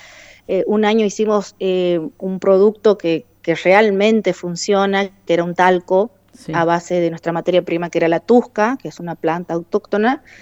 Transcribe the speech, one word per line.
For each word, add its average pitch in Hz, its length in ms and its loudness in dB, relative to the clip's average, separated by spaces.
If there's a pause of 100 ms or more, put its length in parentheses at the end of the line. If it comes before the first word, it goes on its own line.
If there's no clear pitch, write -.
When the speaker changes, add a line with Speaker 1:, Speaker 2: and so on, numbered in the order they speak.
(480)
Speaker 1:
Eh, 185 180 -2
un 214 200 0
año 214 200 2
hicimos, 208 540 -2
eh, 180 400 0 (180)
un 190 220 -8
producto 202 580 2
que, 165 280 -4 (180)
que 165 100 -2
realmente 196 800 2
funciona, 196 760 -2 (180)
que 170 80 0
era 170 80 0
un 175 100 -6
talco 185 560 0 (240)
Speaker 2:
Sí. - 220 -14
Speaker 1:
a 170 80 0
base 170 380 -2
de 170 80 0
nuestra 165 240 -8
materia 175 280 0
prima, 170 280 -6
que - 100 -4
era 165 80 2
la 165 140 0
tusca, 240 600 0
que 165 60 -12
es - 140 -16
una 170 140 -10
planta 170 380 -4
autóctona. 208 680 -2 (180)